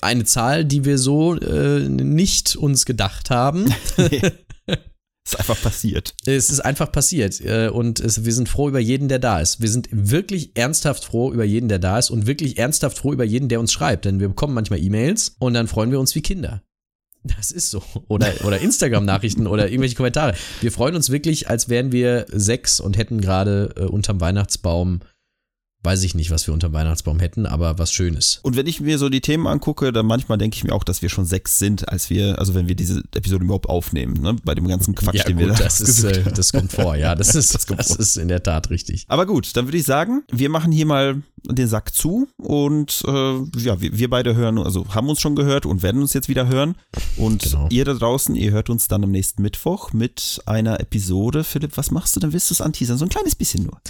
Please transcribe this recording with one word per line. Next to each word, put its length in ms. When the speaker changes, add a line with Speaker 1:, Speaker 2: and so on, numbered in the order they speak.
Speaker 1:
eine 240
Zahl, 400
die 180
wir 140
so, 380
äh, 520
nicht 680
uns 280
gedacht 440
haben. 500
Speaker 2:
<laughs> 180
Nee. 240
Ist 120
einfach 200
passiert. 540
Speaker 1:
Es 240
ist 80
einfach 320
passiert, 500
äh, 280
und 300
es, 260
wir 60
sind 160
froh 220
über 100
jeden, 280
der 100
da 220
ist. 200
Wir 100
sind 220
wirklich 640
ernsthaft 480
froh 300
über 100
jeden, 240
der 120
da 180
ist 140
und 160
wirklich 320
ernsthaft 400
froh 120
über 120
jeden, 260
der 100
uns 140
schreibt. 320
Denn 140
wir 80
bekommen 260
manchmal 300
E-Mails 560
und 160
dann 120
freuen 220
wir 100
uns 140
wie 80
Kinder. 400
Das 260
ist 220
so. 100
Oder, 240
oder 140
Instagram-Nachrichten 880
oder 200
irgendwelche 280
Kommentare. 400
Wir 100
freuen 240
uns 140
wirklich, 400
als 200
wären 220
wir 400
sechs 480
und 160
hätten 240
gerade, 580
äh, 80
unterm 360
Weihnachtsbaum, 800
weiß 180
ich 140
nicht, 160
was 160
wir 80
unterm 180
Weihnachtsbaum 460
hätten, 260
aber 320
was 160
Schönes. 480
Speaker 2:
Und 140
wenn 100
ich 160
mir 160
so 100
die 140
Themen 240
angucke, 480
dann 140
manchmal 320
denke 180
ich 60
mir 100
auch, 100
dass 200
wir 60
schon 180
sechs 320
sind, 300
als 200
wir, 300
also 160
wenn 120
wir 80
diese 280
Episode 320
überhaupt 240
aufnehmen, 500
ne? 240
Bei 120
dem 120
ganzen 280
Quatsch, 180
Speaker 1:
Ja, 120
Speaker 2:
den 120
wir 120
Speaker 1:
gut, 100
Speaker 2:
da 60
Speaker 1:
das 160
ist, 80
Speaker 2:
ausgesucht 140
Speaker 1:
äh, 80
Speaker 2:
haben. 100
Speaker 1:
das 180
kommt 180
vor, 240
ja, 180
das 220
Speaker 2:
<laughs> 0
Speaker 1:
ist, 180
Speaker 2:
Das 140
kommt 140
Speaker 1:
das 80
Speaker 2:
vor. 100
Speaker 1:
ist 180
in 120
der 120
Tat 300
richtig. 380
Speaker 2:
Aber 180
gut, 280
dann 120
würde 100
ich 80
sagen, 460
wir 180
machen 220
hier 160
mal 340
den 200
Sack 260
zu 340
und, 680
äh, 60
ja, 200
wir, 160
wir 140
beide 260
hören, 220
also 380
haben 120
uns 140
schon 140
gehört 320
und 160
werden 180
uns 120
jetzt 160
wieder 180
hören. 260
Und 260
Speaker 1:
Genau. 260
Speaker 2:
ihr 160
da 80
draußen, 400
ihr 160
hört 220
uns 160
dann 160
am 80
nächsten 320
Mittwoch 500
mit 540
einer 320
Episode. 640
Philipp, 340
was 140
machst 240
du 40
denn? 140
Willst 160
du 60
es 60
anteasern? 360
So 80
ein 40
kleines 260
bisschen 300
nur. 140